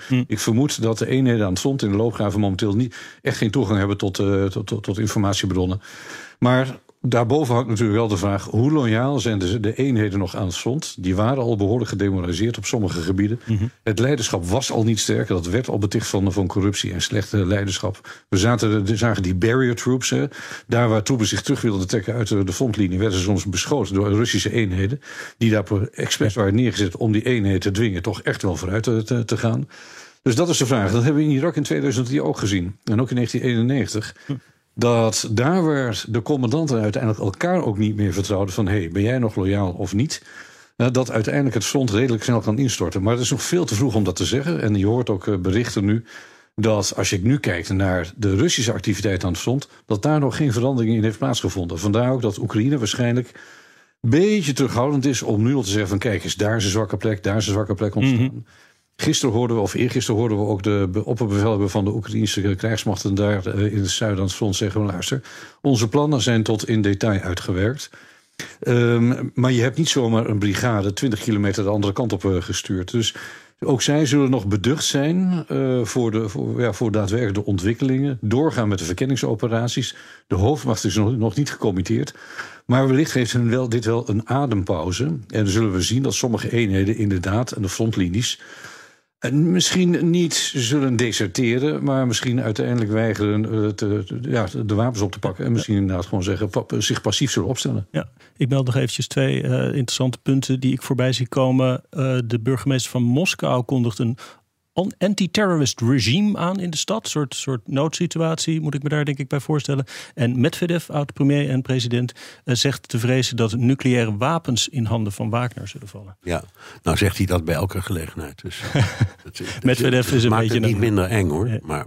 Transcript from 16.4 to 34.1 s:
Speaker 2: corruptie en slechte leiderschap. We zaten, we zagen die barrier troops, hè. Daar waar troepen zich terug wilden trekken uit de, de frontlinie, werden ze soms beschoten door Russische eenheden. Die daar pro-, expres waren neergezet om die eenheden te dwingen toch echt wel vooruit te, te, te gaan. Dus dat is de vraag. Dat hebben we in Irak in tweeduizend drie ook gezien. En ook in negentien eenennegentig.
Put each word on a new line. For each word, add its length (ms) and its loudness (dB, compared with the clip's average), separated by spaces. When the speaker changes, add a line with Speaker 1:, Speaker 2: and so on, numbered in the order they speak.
Speaker 2:
corruptie 460 -2
en 80 -4
slechte 440 -2
leiderschap. 840 -4
We 80 2
zaten, 480 2
we 120 0
zagen 260 0
die 120 0
barrier 400 2
troops, 340 0
hè. 160 0
Daar 220 4
waar 140 2
troepen 240 2
zich 140 -2
terug 200 -2
wilden 260 0
trekken 260 -2
uit 140 -2
de, 160 2
de 100 -2
frontlinie, 460 0
werden 180 0
ze 60 0
soms 220 0
beschoten 480 -2
door 180 2
Russische 400 0
eenheden. 500 0
Die 140 4
daar 120 2
pro-, 300 0
expres 400 -2
waren 220 2
neergezet 400 0
om 160 0
die 140 2
eenheden 340 2
te 120 0
dwingen 300 0
toch 200 -4
echt 200 -4
wel 140 0
vooruit 280 -4
te, 200 0
te, 220 -2
te 120 -2
gaan. 320 -2
Dus 140 2
dat 140 2
is 80 2
de 80 2
vraag. 260 2
Dat 120 4
hebben 200 4
we 60 2
in 60 4
Irak 200 0
in 80 0
tweeduizend 420 0
drie 180 -2
ook 140 -2
gezien. 460 -2
En 180 0
ook 80 -2
in 60 -2
negentien 340 0
eenennegentig. 640 0